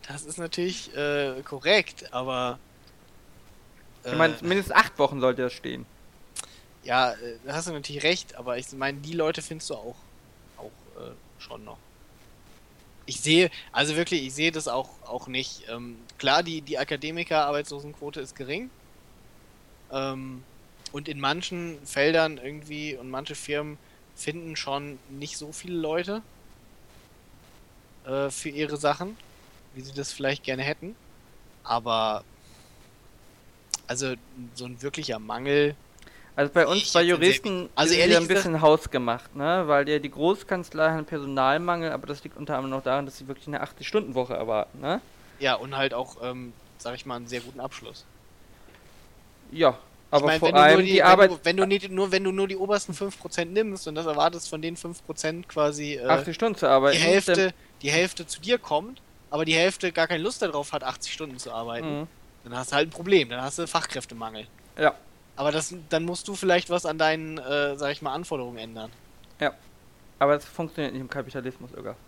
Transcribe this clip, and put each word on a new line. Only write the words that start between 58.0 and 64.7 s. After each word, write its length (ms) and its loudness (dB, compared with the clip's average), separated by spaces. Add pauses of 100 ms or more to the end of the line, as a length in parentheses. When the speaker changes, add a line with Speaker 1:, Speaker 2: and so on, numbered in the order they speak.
Speaker 1:
zu 140 -12
dir 180 0
kommt, 440 -4 (280)
aber 140 0
die 100 4
Hälfte 380 2
gar 140 2
keine 160 -2
Lust 200 -2
darauf 300 -2
hat, 120 -4
achtzig 280 -6
Stunden 260 -10
zu 140 -10
arbeiten, 500 -6
Speaker 2:
Mhm. 40 -8 (380)
Speaker 1:
dann 120 -10
hast 160 -6
du 40 2
halt 120 4
ein 40 -14
Problem, 360 4
dann 140 -6
hast 160 -6
du 80 -4
Fachkräftemangel. 800 -6 (320)